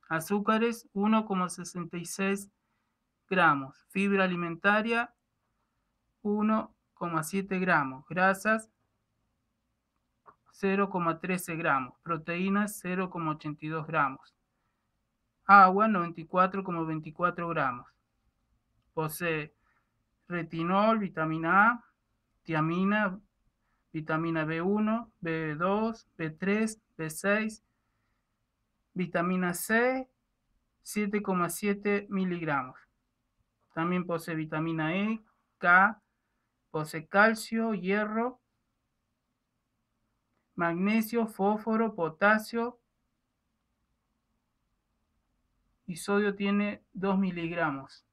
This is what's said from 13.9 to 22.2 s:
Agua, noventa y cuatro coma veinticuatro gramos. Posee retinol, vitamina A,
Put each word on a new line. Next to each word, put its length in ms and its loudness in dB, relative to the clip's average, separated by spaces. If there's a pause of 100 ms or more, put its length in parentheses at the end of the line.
Agua, 420 8
noventa 340 -2
y 40 -12
cuatro 380 0
coma 200 -4
veinticuatro 640 -4
gramos. 400 -4 (1040)
Posee 640 -4 (720)
retinol, 720 0
vitamina 720 2
A, 120 -4 (600)